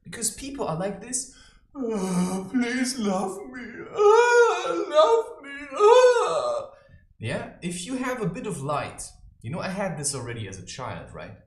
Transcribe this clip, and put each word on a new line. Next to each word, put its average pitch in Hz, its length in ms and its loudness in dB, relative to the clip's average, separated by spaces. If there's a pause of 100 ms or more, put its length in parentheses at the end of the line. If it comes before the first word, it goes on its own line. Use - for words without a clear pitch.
Because 220 260 -6
people 269 360 -8
are 160 100 -4
like 185 240 -6
this, 247 340 -8 (400)
Ah, 190 760 -2
please 254 480 -2
love 196 400 -2 (120)
me. 254 120 -16 (340)
Ah, 415 960 6
love 453 520 4
me. 285 320 -14
Ah. 415 960 6 (480)
Yeah, - 340 -8 (100)
if 175 240 -8
you 262 100 -6
have 254 240 -4
a 214 60 -4
bit 247 200 -6
of 175 140 -8
light, 135 420 -6 (380)
you 113 100 -12
know, 165 100 -6
I 185 80 -6
had 190 280 -6
this 143 180 -6
already 117 340 -8
as 98 100 -12
a 95 80 -16
child, 92 480 -12
right? 82 220 -14 (100)